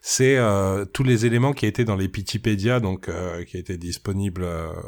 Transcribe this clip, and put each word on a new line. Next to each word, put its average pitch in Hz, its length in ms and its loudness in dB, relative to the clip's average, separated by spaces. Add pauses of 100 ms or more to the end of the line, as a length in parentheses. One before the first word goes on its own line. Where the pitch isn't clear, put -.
c'est, 131 380 4
euh, 98 460 2
tous - 180 -4
les 120 240 4
éléments 120 280 2
qui 113 120 -2
étaient 113 180 0
dans 107 120 0
les 95 120 0
Pitipédia, 104 720 0
donc, 95 300 -2
euh, 87 360 -6
qui - 140 -14
étaient 90 200 -8
disponibles, 92 640 -4
euh, 82 240 -4 (200)